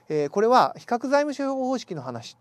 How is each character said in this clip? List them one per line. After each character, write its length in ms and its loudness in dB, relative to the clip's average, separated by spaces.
え 180 0
ー、 20 -18
こ 120 0
れ 60 4
は 300 4
比 80 -20
較 220 -2
財 180 4
務 80 -4
諸 180 -4
表 160 -4
方 100 0
式 180 -12
の 60 -8
話 400 -12